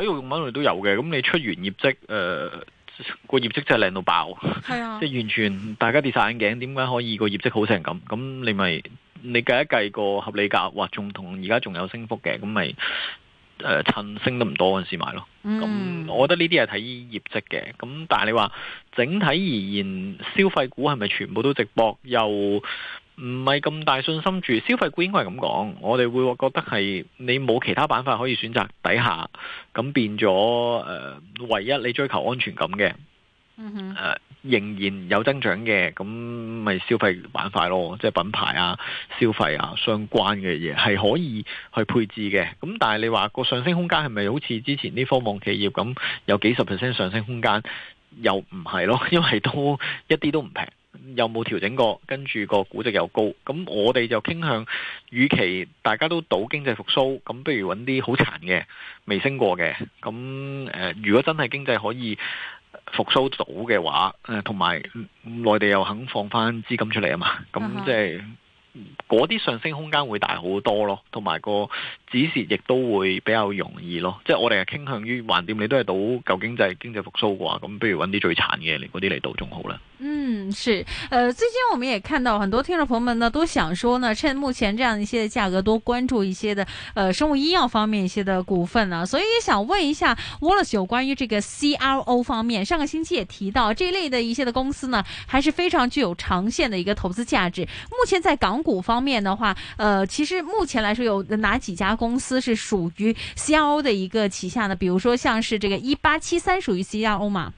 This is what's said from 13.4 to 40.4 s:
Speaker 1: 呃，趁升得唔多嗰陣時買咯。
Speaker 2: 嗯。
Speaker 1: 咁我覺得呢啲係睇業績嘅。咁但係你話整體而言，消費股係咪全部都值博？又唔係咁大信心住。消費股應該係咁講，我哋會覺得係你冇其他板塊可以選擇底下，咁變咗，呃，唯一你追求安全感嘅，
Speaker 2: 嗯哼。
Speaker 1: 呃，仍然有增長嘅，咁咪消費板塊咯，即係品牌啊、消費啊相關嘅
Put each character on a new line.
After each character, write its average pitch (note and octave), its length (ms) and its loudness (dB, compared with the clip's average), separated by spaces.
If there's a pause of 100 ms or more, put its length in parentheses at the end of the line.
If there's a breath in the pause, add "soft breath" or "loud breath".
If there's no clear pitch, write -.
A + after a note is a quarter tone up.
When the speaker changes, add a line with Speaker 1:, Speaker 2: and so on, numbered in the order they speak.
Speaker 1:
呃， F#2 200 0
趁 G#2 420 -2
升 B2 140 0
得 A#2+ 80 2
唔 C#2+ 80 -4
多 F#2+ 260 2
嗰 F2+ 60 -6
陣 - 40 -12
時 F#2 60 -6
買 - 160 -6
咯。 - 160 -12 (140)
Speaker 2:
嗯。 G3+ 680 -4
Speaker 1:
咁 F2 60 -6
我 B2+ 120 6
覺 E3+ 100 2
得 F3 60 0
呢 E3 60 2
啲 E3 160 4
係 - 20 2
睇 G2+ 140 -6
業 A#2+ 400 -10 (100)
績 A2 200 -4
嘅。 - 280 -6
咁 D3 300 -10
但 A#2 120 2
係 G2+ 60 2
你 A2 60 2
話 G#2+ 200 4 (400 loud breath)
整 D#3 280 2
體 F#3 60 4
而 C#3+ 80 4
言， G2 840 -2 (180)
消 G3 100 4
費 D3+ 260 2
股 C#3+ 180 0
係 C#3+ 80 2
咪 G#2 120 -2
全 F#2+ 260 -4
部 A2 80 0
都 C#3 100 2
值 A#2+ 220 0
博？ A2 300 4
又 G#2 580 0 (560 loud breath)
唔 B2+ 260 -6
係 C#3 160 4
咁 D#3 240 -4
大 C3+ 180 2
信 D#3+ 180 -2
心 F#3+ 220 0
住。 - 120 0
消 A2+ 200 2
費 F#3 160 0
股 D#3 120 -2
應 F#3 100 0
該 F#3 80 4
係 A#2+ 80 0
咁 F2 80 -8
講， G2 440 -2
我 A2+ 180 2
哋 A#2+ 120 2
會 B2+ 140 2 (120)
覺 C3 140 0
得 - 120 0
係 G2 420 -2 (120)
你 B2+ 220 -2
冇 B2+ 260 2
其 - 100 0
他 C#3+ 120 2
板 B2+ 180 0
塊 B2 140 2
可 B2 100 -2
以 A#2+ 80 0
選 A#2 160 -6
擇 G#2+ 140 2 (160)
底 G2 140 2
下， F#2 320 0 (440 loud breath)
咁 C3 200 -4
變 G#2+ 260 0
咗， G#2+ 120 6
呃， F#2+ 840 0 (320)
唯 G#2 160 2
一 B2 140 0
你 A#2+ 140 -2
追 C#3 160 0
求 F2+ 160 0
安 B2+ 140 -2
全 G#2 160 -4
感 - 140 -2
嘅， G2+ 240 2 (640)
Speaker 2:
嗯 A3 160 -12
哼。 G3 220 -8
Speaker 1:
呃， - 240 -4 (240)
仍 G#2 360 -2
然 G2 300 -4
有 G#2 160 2
增 C#3 160 0
長 G2+ 240 0
嘅， G2 300 2
咁 F#2+ 100 -8
咪 A2+ 760 -4
消 - 160 0
費 F#2 260 2 (100)
板 - 160 -4
塊 F#2+ 220 2
咯， F2+ 320 0
即 A2+ 60 2
係 F2 140 2
品 G2+ 100 -6
牌 G#2+ 200 -2
啊、 F2 260 0 (400 loud breath)
消 A#2+ 100 4
費 D2+ 300 0
啊 E2+ 200 -4
相 G#2+ 320 -2
關 G#2 260 2
嘅 F#2 220 -2